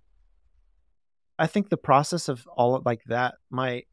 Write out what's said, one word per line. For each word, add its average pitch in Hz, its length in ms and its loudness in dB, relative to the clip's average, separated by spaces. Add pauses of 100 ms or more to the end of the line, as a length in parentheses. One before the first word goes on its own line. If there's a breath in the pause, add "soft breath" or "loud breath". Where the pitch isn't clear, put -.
(1400)
I 160 80 0
think 202 220 -2
the 165 80 -2
process 147 520 2
of 127 180 -6 (100)
all 123 180 4
of, 127 100 -4
like, 120 220 -2
that, 120 280 -2 (160)
my, 127 320 -4 (100)